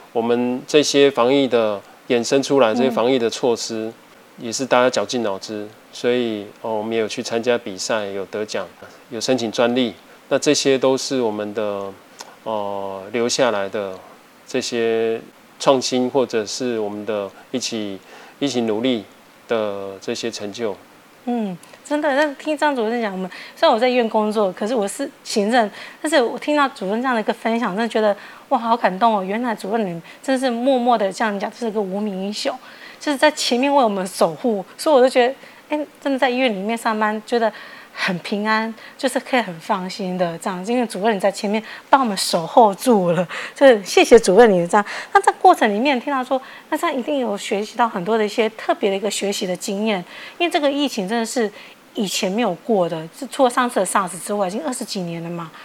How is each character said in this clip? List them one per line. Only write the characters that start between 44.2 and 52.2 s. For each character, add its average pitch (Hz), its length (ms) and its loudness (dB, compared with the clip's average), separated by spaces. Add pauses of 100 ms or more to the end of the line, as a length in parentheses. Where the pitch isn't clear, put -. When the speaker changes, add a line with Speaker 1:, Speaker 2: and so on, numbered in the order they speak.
Speaker 2:
任 233 160 10
你 175 140 2
这 196 100 2
样。 208 80 4 (280)
那 403 100 6
在 392 180 4
过 359 140 10
程 220 180 2
里 202 60 -2
面 262 220 2
听 285 120 -4
到 262 120 0
说， 262 160 0 (300)
那 311 60 0
这 339 100 -2
样 311 80 -2
一 247 60 -2
定 285 180 -2
有 214 200 -2
学 208 260 -4
习 - 120 -12
到 240 120 2
很 202 160 -6
多 220 140 0
的 214 60 2
一 208 40 0
些 214 220 0
特 302 240 -4
别 208 160 0
的 196 60 0
一 196 40 -6
个 208 80 -4
学 202 220 -4
习 202 160 -4
的 180 100 -4
经 202 300 -4
验， 190 180 -2 (340)
因 349 80 0
为 330 40 -4
这 349 80 0
个 285 120 2
疫 285 180 0
情 185 200 -4
真 226 80 -2
的 226 80 -2
是 220 260 -2 (440)
以 202 140 -2
前 185 240 -2